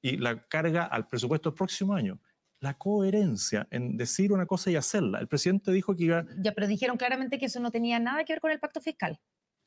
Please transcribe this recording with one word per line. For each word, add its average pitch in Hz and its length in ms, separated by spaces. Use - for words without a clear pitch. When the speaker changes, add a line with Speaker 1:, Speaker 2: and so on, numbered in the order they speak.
Speaker 1:
Y 131 160
la 117 300
carga 165 380
al - 220
presupuesto 156 440
del - 60
próximo 190 360
año. 110 260
La 139 180
coherencia 190 920
en 123 260
decir 185 340
una 185 140
cosa 185 240
y 175 60
hacerla. 143 440
El - 80
presidente 185 440
dijo 190 240
que 170 80
iba 165 220
Speaker 2:
Ya, 190 160
pero 208 140
dijeron 247 280
claramente 247 440
que 269 80
eso 247 120
no 240 120
tenía 233 280
nada 262 240
que 320 100
ver 311 60
con 320 120
el 311 80
pacto 302 220
fiscal. 180 380